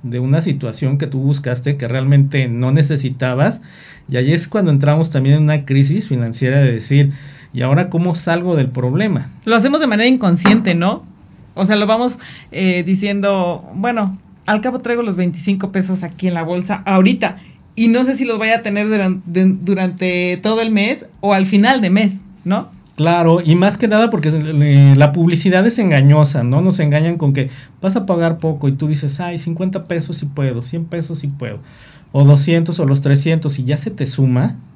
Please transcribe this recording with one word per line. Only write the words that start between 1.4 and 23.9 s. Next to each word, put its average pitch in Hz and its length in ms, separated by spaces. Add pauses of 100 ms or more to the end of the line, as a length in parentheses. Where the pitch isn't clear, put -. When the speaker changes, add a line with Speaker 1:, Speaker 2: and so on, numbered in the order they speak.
Speaker 1:
que 127 100
realmente 135 640
no 123 220
necesitabas 139 880 (500)
y 127 60
ahí 131 160
es 170 140
cuando 196 220
entramos 143 400
también 139 280
en 156 60
una 151 220
crisis 139 440
financiera 127 500
de 131 120
decir, 139 420 (400)
"¿Y 127 80
ahora 147 280
cómo 175 240
salgo 170 420
del 135 140
problema?". 135 600 (160)
Speaker 2:
Lo 220 100
hacemos 277 240
de 311 80
manera 220 200
inconsciente, 196 680
¿no? 190 280 (520)
O 190 100
sea, 214 120
lo 208 100
vamos, 240 320 (320)
eh, 180 340
diciendo, 196 800 (120)
"Bueno, 202 440 (260)
al 214 160
cabo 247 180
traigo 240 220
los 208 140
veinticinco 185 560
pesos 185 320
aquí 175 240
en 175 80
la 165 80
bolsa 180 320 (100)
ahorita 196 520 (380)
y 226 120
no 247 180
sé 269 80
si 262 120
los 226 120
vaya 220 200
a 226 40
tener 208 260
duran-, 190 380
de-, 185 360
durante 180 840
todo 220 180
el 226 80
mes 214 380 (140)
o 202 120
al 190 140
final 226 340
de 190 80
mes", 202 300 (240)
¿no? 208 280 (240)
Speaker 1:
Claro, 170 480
y 160 120
más 196 240
que 240 80
nada 220 240